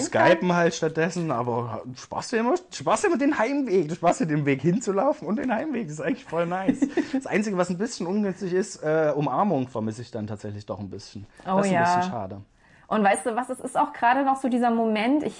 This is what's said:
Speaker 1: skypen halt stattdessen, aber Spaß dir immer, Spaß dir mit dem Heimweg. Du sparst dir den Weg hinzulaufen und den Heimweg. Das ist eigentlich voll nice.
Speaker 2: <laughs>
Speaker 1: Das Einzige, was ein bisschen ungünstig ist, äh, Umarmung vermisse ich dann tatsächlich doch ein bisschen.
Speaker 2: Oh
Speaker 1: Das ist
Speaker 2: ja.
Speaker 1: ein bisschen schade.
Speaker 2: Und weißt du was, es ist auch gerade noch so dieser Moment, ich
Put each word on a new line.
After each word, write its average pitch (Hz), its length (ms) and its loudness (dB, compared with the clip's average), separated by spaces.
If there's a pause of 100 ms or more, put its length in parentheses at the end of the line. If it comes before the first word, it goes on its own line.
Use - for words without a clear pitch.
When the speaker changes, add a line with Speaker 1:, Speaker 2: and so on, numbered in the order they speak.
(400)
Speaker 1:
skypen 180 160 2
halt 170 200 4
stattdessen, 160 560 -2
aber 117 500 -4 (140)
Spaß - 340 -8
dir 226 100 0
immer, 247 160 2 (180)
Spaß 165 300 0
dir 403 80 4
mit 262 100 2
dem 285 160 2
Heimweg. 226 500 2
Du 160 80 -6
sparst - 260 2
dir - 40 2
den 151 200 0
Weg 135 160 2
hinzulaufen 196 680 0
und 208 100 0
den 262 160 -2
Heimweg. 240 340 -2
Das 151 120 -10
ist - 20 -8
eigentlich - 240 -4
voll 170 220 -2
nice. 190 320 -2 (180)
Speaker 2:
<laughs> - 160 -2
Speaker 1:
Das 269 140 -4
Einzige, 208 280 0
was 180 140 2
ein 180 80 -2
bisschen 196 300 -4
ungünstig 196 440 -2
ist, 185 320 -2
äh, 156 320 2
Umarmung 143 540 2
vermisse 110 320 -4
ich 117 100 -14
dann 107 160 -6
tatsächlich 104 380 -10
doch 101 140 -8
ein 101 100 -10
bisschen. 101 360 -14 (200)
Speaker 2:
Oh 190 120 0
Speaker 1:
Das 196 100 4
ist 190 40 2
Speaker 2:
ja. 175 120 4
Speaker 1:
ein - 20 4 (140)
bisschen 185 120 0
schade. 101 300 -8 (460)
Speaker 2:
Und 214 160 2
weißt 196 220 2
du 226 100 -2
was, 254 140 -2
es 254 100 -8
ist - 180 -6
auch 294 140 2
gerade 254 320 2
noch 269 140 2
so 269 100 -2
dieser 240 240 2
Moment, 226 500 2
ich 220 180 -4